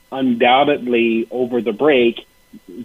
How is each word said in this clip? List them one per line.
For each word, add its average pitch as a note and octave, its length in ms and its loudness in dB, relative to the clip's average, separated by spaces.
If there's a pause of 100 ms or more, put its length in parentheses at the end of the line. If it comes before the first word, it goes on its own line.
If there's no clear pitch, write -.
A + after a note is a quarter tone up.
(120)
undoubtedly, B2 1200 0
over B2 300 -2
the G#2+ 120 -4
break, B2 520 2 (600)